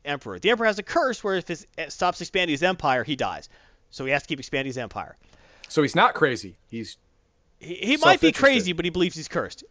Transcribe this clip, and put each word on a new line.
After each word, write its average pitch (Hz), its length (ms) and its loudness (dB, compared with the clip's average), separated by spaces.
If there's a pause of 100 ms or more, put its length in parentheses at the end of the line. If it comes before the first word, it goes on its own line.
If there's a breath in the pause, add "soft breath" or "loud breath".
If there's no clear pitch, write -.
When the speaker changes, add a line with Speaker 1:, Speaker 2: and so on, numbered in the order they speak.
Speaker 1:
emperor. 123 340 -6
The 208 120 2
emperor 226 160 2
has 208 120 0
a 196 40 -6
curse 262 400 0
where 196 120 0
if 175 120 -4
he 170 80 -6 (340)
stops 175 320 -2
expanding 175 320 0
his 143 100 -2
empire, 147 400 2
he 139 120 -4
dies. 92 340 -4 (400 soft breath)
So - 160 -10
he 135 60 -2
has 143 120 2
to - 40 -20
keep 143 120 -6
expanding 135 300 -4
his 127 80 -6
empire. 101 400 -10 (500 soft breath)
Speaker 2:
So - 140 0
he's 143 140 2
not 208 180 6
crazy. 110 440 -2 (100)
He's 113 300 -12 (600)
Speaker 1:
He, 170 160 -12
he 262 220 0
might 339 240 6
be 330 60 8
Speaker 2:
self-interested. 277 120 4
Speaker 1:
crazy, 240 340 4
but 170 120 -2
he 180 60 -2
believes 180 240 0
he's 156 120 -12
cursed. - 440 -8